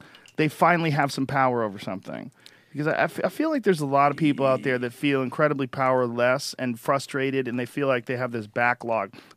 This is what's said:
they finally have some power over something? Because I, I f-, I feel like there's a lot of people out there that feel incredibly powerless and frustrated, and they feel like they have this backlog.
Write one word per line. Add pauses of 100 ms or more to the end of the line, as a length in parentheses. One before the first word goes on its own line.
(360)
they
finally
have
some
power
over
something? (420)
Because
I,
I
f-,
I
feel
like
there's
a
lot
of
people
out
there
that
feel
incredibly
powerless
and
frustrated,
and
they
feel
like
they
have
this
backlog. (220)